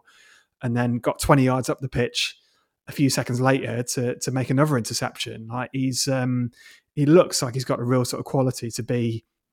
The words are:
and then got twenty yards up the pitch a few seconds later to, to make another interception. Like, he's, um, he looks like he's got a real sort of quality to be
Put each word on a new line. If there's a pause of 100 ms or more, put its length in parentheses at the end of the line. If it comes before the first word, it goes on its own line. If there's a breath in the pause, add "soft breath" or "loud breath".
(600 soft breath)
and
then
got
twenty
yards
up
the
pitch (520)
a
few
seconds
later
to,
to
make
another
interception.
Like,
he's,
um, (440 loud breath)
he
looks
like
he's
got
a
real
sort
of
quality
to
be (280)